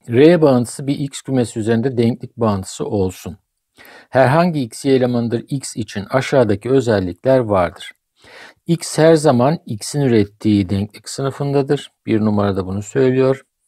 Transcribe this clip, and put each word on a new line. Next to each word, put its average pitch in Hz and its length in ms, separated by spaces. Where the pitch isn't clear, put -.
R 156 320
bağıntısı 131 460
bir 143 120
X 139 220
kümesi 123 380
üzerinde 117 380
denklik 120 400
bağıntısı 104 480
olsun. 92 520
Herhangi 147 520
X, 120 240
Y 135 100
elemanıdır 120 520
X - 300
için 101 320
aşağıdaki 120 600
özellikler 120 720
vardır. 107 520
X - 260
her 160 180
zaman 147 500
X'in 139 360
ürettiği 104 680
denklik 101 400
sınıfındadır. 139 840
Bir 110 140
numarada 101 480
bunu 98 160
söylüyor. 131 600